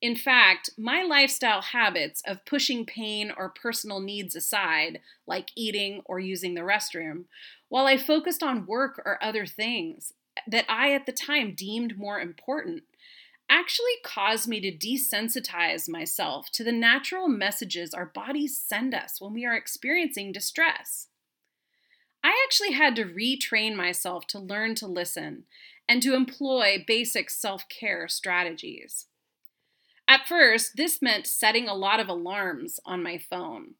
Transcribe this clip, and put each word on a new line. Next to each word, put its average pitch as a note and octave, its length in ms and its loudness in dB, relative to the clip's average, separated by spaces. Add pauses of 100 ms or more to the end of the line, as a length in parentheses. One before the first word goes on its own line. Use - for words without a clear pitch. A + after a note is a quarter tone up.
In A#3+ 140 0
fact, A3+ 600 6
my B3 260 0
lifestyle C4+ 580 4
habits F#3 640 0
of F#3+ 200 -8
pushing C4 400 0
pain G#3 500 -6
or F#3+ 140 -6
personal G#3+ 500 -6
needs G3 340 -6
aside, D#3+ 680 0 (260)
like F#3 300 -6
eating G3+ 480 -4
or F#3 140 -6
using F#3 340 -4
the E3+ 80 -4
restroom, F3 640 -2 (420)
while C4 180 4
I C4+ 120 8
focused D4+ 440 2
on B3 240 0
work B3+ 400 -2
or - 160 -2
other G#3+ 240 -2
things G#3+ 680 -6 (340)
that A3+ 220 2
I B3+ 240 4
at C#4 120 0
the B3+ 60 -6
time B3+ 420 -2
deemed G#3 440 -4
more G3+ 200 -6
important, F3 680 -6 (680)
actually A#4 540 4
caused A3 420 0
me A3 140 -4
to F#3+ 100 -2
desensitize G3+ 1160 -2
myself D#3 600 -4
to - 120 -4
the A#3 80 0
natural C4 560 2
messages G3 680 -2
our F3+ 100 -6
bodies C4 500 -4
send A#3 380 -2
us - 260 -6
when G3 140 -10
we A#3 100 -6
are A#3+ 120 0
experiencing B3 760 -4
distress. - 760 -2 (1160)
I G#4 220 4
actually G#4 280 2
had C#4 240 4
to A3 80 0
retrain A3 720 -2
myself F3+ 520 -4
to G3+ 120 -6
learn G#3+ 360 -4
to A3 120 -6
listen F3 580 -6 (440)
and B3 140 6
to C4 100 4
employ B3+ 720 2
basic A3+ 460 0
self-care F#3+ 760 -6
strategies. F3 1000 -4 (1000)
At C4+ 200 8
first, A#3+ 480 6
this D#4 260 0
meant B3 240 0
setting A3+ 420 2
a G3+ 80 -2
lot G3+ 240 2
of G#3+ 80 0
alarms F3 800 -4
on F3+ 160 -6
my E3+ 160 -6
phone. E3 640 -10